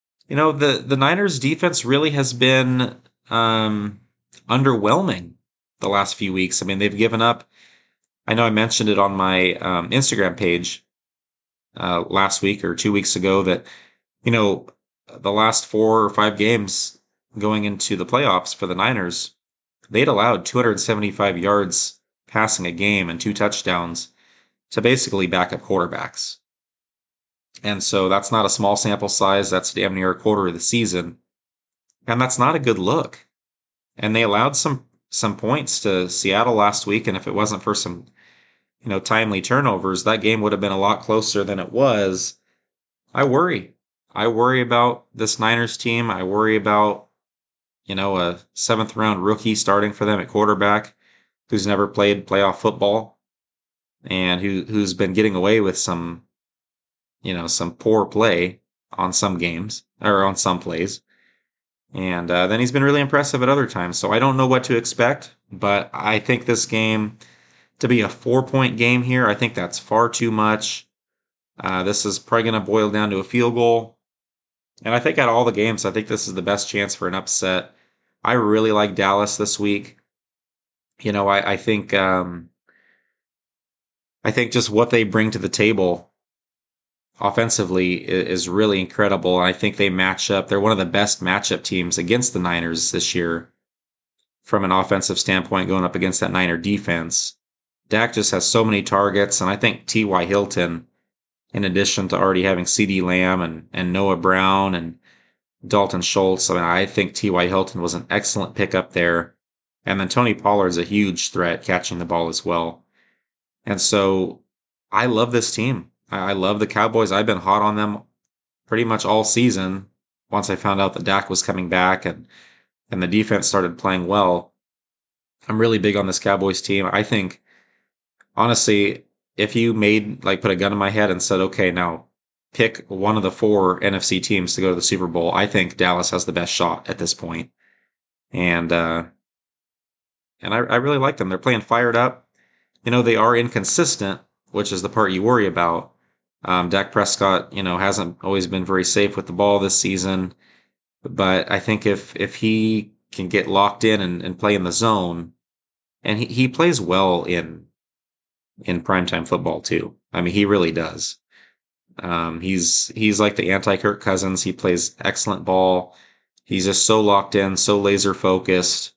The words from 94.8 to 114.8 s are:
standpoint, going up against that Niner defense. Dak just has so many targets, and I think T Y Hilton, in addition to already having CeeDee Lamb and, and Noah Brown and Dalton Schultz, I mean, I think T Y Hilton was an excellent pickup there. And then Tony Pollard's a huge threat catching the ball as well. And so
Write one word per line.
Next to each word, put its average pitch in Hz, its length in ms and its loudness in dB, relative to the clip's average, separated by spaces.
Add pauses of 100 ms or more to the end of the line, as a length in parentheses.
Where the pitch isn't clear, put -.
standpoint, 92 500 0
going 92 160 0
up 90 120 -2
against 92 240 -2
that 95 120 -2
Niner 90 240 0
defense. 85 800 -4 (520)
Dak 113 240 0
just 104 180 0
has 92 160 -2
so 113 180 2
many 107 180 0
targets, 101 580 0
and 95 100 -2
I 101 60 -2
think 104 300 -2
T 110 180 0
Y 92 200 0
Hilton, 87 640 -2 (640)
in 101 120 -4
addition 95 440 -2
to 95 80 -2
already 92 280 2
having 90 200 0
CeeDee 95 380 0
Lamb 92 400 2
and, 80 300 -8
and 90 200 -4
Noah 95 240 0
Brown 95 580 2
and 82 240 -8 (680)
Dalton 95 340 0
Schultz, 95 480 0
I 92 60 0
mean, 87 80 0
I 87 240 2
think 98 280 -2
T 101 160 -2
Y 87 160 2
Hilton 92 360 -2
was 87 120 -2
an - 140 -10
excellent 98 460 -4
pickup 95 380 -2
there. 85 420 0 (520)
And 98 140 -2
then 92 80 -4
Tony 120 240 2
Pollard's 98 460 0
a 87 40 0
huge 95 480 -2
threat 85 320 -2
catching 90 360 -4
the 87 80 -8
ball 85 220 -2
as 80 140 -6
well. 85 440 -4 (800)
And 101 120 -4
so 95 600 0 (500)